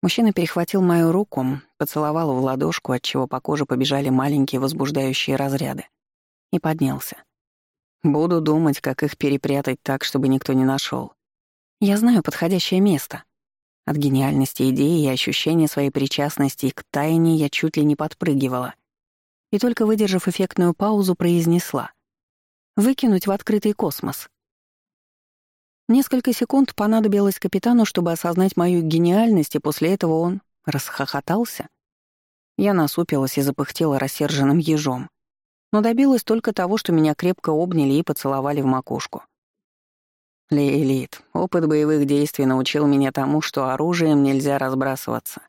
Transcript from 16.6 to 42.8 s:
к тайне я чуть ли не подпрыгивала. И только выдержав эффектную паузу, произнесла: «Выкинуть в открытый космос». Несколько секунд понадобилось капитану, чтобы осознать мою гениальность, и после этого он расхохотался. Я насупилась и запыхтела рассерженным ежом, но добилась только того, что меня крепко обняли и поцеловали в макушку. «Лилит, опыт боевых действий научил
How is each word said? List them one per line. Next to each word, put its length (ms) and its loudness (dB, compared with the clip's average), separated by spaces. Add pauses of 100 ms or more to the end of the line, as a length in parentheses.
к 200 -16
тайне 460 2
я 140 0
чуть 260 -2
ли 80 2
не 120 2
подпрыгивала. 800 -2 (800)
И 60 0
только 260 0
выдержав 420 2
эффектную 460 0
паузу, 420 0
произнесла: 800 0 (840)
«Выкинуть 500 2
в 40 -2
открытый 440 0
космос». 560 -6 (1600)
Несколько 460 2
секунд 420 2
понадобилось 640 2
капитану, 460 2
чтобы 260 0
осознать 460 0
мою 240 2
гениальность, 760 2
и 40 0
после 340 -2
этого 220 0
он 260 -2 (240)
расхохотался. 1040 -4 (880)
Я 160 2
насупилась 640 0
и 60 0
запыхтела 560 -2
рассерженным 580 0
ежом, 540 -2 (600)
но 100 2
добилась 420 2
только 300 0
того, 240 -2
что 140 -2
меня 220 2
крепко 360 -2
обняли 420 0
и 100 2
поцеловали 600 -2
в 40 0
макушку. 580 -4 (1300)
«Лилит, 720 0 (100)
опыт 340 -2
боевых 400 2
действий 380 0
научил 420 0